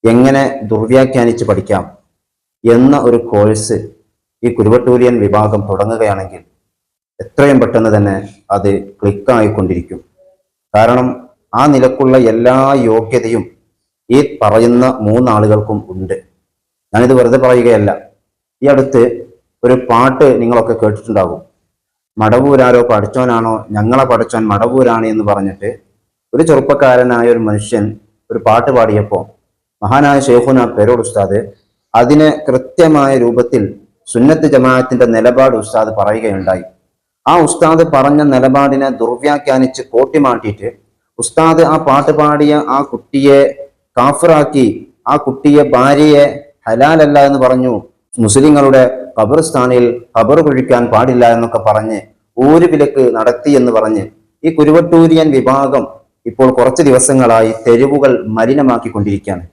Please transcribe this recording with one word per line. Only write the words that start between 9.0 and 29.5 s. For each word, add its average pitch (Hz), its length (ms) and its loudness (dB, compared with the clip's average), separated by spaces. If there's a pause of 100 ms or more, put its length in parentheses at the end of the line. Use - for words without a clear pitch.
കാരണം 120 540 0 (260)
ആ 131 100 2
നിലക്കുള്ള 131 520 2
എല്ലാ 123 560 2
യോഗ്യതയും 113 840 -2 (560)
ഈ 143 300 0
പറയുന്ന 120 600 2
മൂന്നാളുകൾക്കും 107 880 0
ഉണ്ട്. 95 340 -10 (680)
ഞാനിത് 123 200 2
വെറുതെ 123 240 2
പറയുകയല്ല. 120 600 2 (680)
ഈ 139 40 2
അടുത്ത് 131 580 0 (380)
ഒരു 123 100 2
പാട്ട് 127 680 0
നിങ്ങളൊക്കെ 117 320 -2
കേട്ടിട്ടുണ്ടാകും. 104 680 -4 (760)
"മടവൂരാരോ 123 640 2
പഠിച്ചോനാണോ, 113 880 -2
ഞങ്ങളെ 117 340 0
പഠിച്ചോൻ 113 420 -2
മടവൂരാണ്" 113 600 0
എന്ന് 107 160 -4
പറഞ്ഞിട്ട് 101 560 -6 (540)
ഒരു 139 100 0
ചെറുപ്പക്കാരനായ 131 840 2
ഒരു 117 120 2
മനുഷ്യൻ 107 600 -4 (320)
ഒരു 113 80 -6
പാട്ട് 120 320 0
പാടിയപ്പോ 104 640 -2 (480)